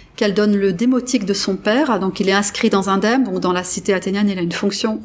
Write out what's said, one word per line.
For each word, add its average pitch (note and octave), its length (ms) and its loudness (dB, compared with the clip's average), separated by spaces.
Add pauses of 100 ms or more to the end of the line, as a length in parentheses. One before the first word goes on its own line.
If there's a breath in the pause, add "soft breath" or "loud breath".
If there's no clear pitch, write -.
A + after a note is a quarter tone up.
(180 loud breath)
qu'elle G#3 160 0
donne G#3 240 2
le G3 160 2
démotique A#3+ 500 0
de G3 100 0
son G3 220 -2
père, A3+ 460 0
donc F#3 180 -2
il F#3+ 80 0
est F#3+ 60 2
inscrit G#3 360 2
dans G3 200 0
un F#3+ 80 2
dème, A3+ 260 2
donc F#3 160 -2
dans F3 140 0
la F3+ 100 -2
cité F#3+ 300 -2
athénienne, G3 340 0
il G3 100 0
a F3+ 40 -2
une F3 100 -2
fonction, G#3 540 -2